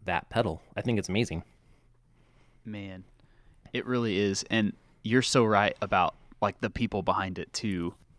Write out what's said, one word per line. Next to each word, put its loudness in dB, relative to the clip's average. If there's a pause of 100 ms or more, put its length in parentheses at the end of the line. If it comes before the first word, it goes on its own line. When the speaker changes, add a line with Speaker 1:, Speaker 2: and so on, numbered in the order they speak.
Speaker 1:
that -2
pedal. -2 (160)
I -4
think 0
it's -4
amazing. -2 (1200)
Speaker 2:
Man, -14 (720)
it -4
really 0
is, 0
and 2 (300)
you're 4
so 4
right 4
about, 2 (260)
like, -2
the -2
people -2
behind -2
it -10
too, -4 (240)